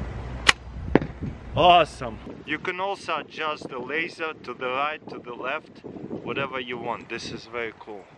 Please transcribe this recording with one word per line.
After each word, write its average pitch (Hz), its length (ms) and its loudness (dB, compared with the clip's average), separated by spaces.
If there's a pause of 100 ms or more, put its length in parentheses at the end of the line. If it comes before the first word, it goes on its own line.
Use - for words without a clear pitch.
(1600)
Awesome. 147 640 8 (280)
You 151 120 -2
can 180 220 -4
also 190 360 -2
adjust 147 520 -4
the 131 100 -6
laser 156 560 -2
to - 200 -10
the 123 140 -2
right, 147 400 0
to 143 100 -10
the 120 140 -12
left, 131 480 -4 (420)
whatever 131 380 -2
you 123 180 -6
want. 113 300 -6
This 113 240 -6
is 113 140 -10
very 113 340 -4
cool. 101 240 -12 (140)